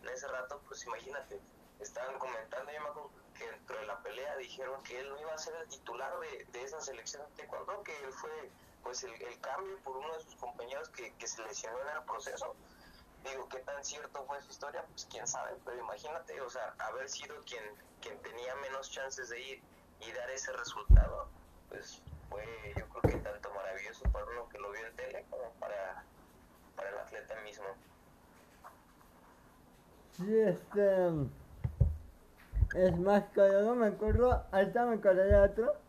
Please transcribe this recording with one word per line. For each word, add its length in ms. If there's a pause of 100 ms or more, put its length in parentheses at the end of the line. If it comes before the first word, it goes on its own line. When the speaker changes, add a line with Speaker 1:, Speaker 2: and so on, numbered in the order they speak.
Speaker 1:
en 80
ese 140
rato, 400
pues 180
imagínate, 560 (380)
estaban 400
comentando, 520
yo 120
me 60
acuerdo 200 (240)
que 160
dentro 300
de 80
la 160
pelea 320
dijeron 480
que 160
él 100
no 120
iba 120
a 40
ser 240
el 80
titular 500
de, 320
de 140
esa 160
selección 420
de 200
taekwondo, 400
que 200
él 80
fue, 400 (320)
pues, 220
el, 80
el 260
cambio 420
por 140
uno 180
de 60
sus 160
compañeros 540
que, 260
que 100
se 180
lesionó 360
en 180
el 60
proceso. 500 (680)
Digo, 240
qué 120
tan 240
cierto 440
fue 140
su 80
historia, 400
pues 200
quién 160
sabe, 260 (120)
pero 160
imagínate, 600
o 80
sea, 300
haber 280
sido 280 (100)
quien, 180 (380)
quien 180
tenía 420
menos 300
chances 380
de 100
ir 240 (380)
y 100
dar 200
ese 200
resultado, 760 (420)
pues 320 (280)
fue, 140 (340)
yo 120
creo 140
que 180
tanto 320
maravilloso 580
para 140
uno 240
que 100
lo 120
vio 140
en 120
tele 320
como 200 (120)
para, 420 (720)
para 140
el 80
atleta 460
mismo. 220 (2500)
Speaker 2:
Sí, 260
este, 680 (1700)
es 240
más, 300
que 120
luego 340
me 120
acuerdo, 640
ahorita 340
me 100
acordé 300
de 120
otro 360 (160)